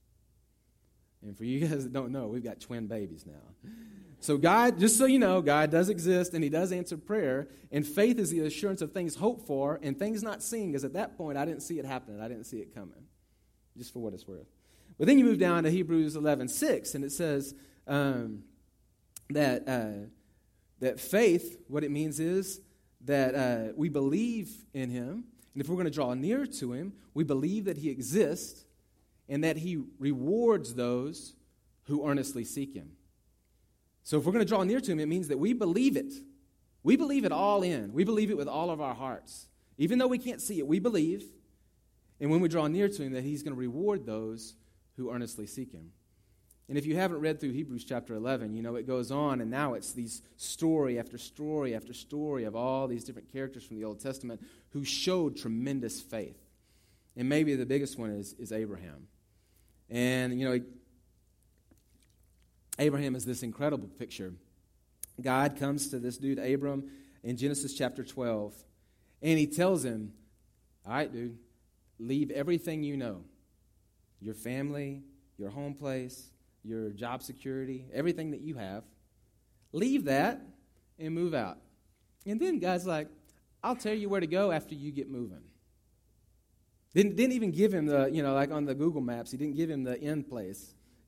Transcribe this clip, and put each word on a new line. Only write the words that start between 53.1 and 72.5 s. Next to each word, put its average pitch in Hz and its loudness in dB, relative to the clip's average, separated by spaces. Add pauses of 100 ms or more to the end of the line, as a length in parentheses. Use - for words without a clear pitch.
characters 135 -8
from 113 -12
the 107 -6
Old 107 -8
Testament 131 -8 (300)
who 143 -6
showed 175 0
tremendous 120 -4
faith. 104 -8 (800)
And 123 -2
maybe 151 4
the 127 0
biggest 135 0
one 113 -4
is, 101 -8
is 113 -12
Abraham. 90 -8 (800)
And, 123 0
you 135 0
know, 127 2 (2250)
Abraham 143 2
is 117 -6
this 123 -6
incredible 127 -2
picture. 92 -10 (880)
God 135 2
comes 143 -2
to 135 -4
this 123 -4
dude, 139 -2
Abram, 139 0 (320)
in 120 -4
Genesis 139 -2
chapter 127 -2
twelve, 110 -4 (640)
and 160 4
he 151 4
tells 170 2
him, 110 -6 (720)
"All 107 -6
right, 147 -2
dude, 120 -8 (640)
leave 135 -2
everything 160 -2